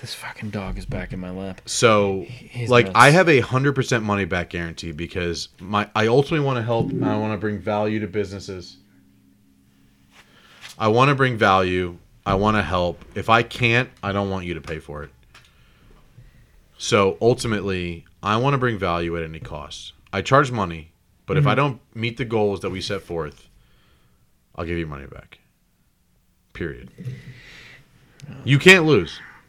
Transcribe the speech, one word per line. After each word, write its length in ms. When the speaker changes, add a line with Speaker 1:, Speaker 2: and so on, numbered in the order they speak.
Speaker 1:
This 120
fucking 380
dog 260
is 80
back 280
in 80
my 100
lap. 340
Speaker 2:
So, 640
Speaker 1:
He's 420
Speaker 2:
like, 180
Speaker 1:
nuts. 100
Speaker 2:
I 140
have 180
a 100
hundred 340
percent 300
money 220
back 260
guarantee 400
because 560
my, 360
I 120
ultimately 380
wanna 160
help 300
and 140
I 120
wanna 200
bring 220
value 420
to 60
businesses. 680
I 100
wanna 280
bring 220
value. 600
I 100
wanna 280
help. 400
If 140
I 140
can't, 460
I 80
don't 180
want 160
you 100
to 60
pay 180
for 240
it. 60
So 440
ultimately, 840
I 140
wanna 200
bring 200
value 400
at 60
any 160
cost. 540
I 100
charge 300
money, 400
but 120
if 80
I 60
Speaker 1:
Mm-hmm. 60
Speaker 2:
don't 240
meet 220
the 80
goals 360
that 80
we 120
set 200
forth, 460
I'll 100
give 120
you 100
money 180
back. 340
Period. 360
You 160
can't 260
lose. 340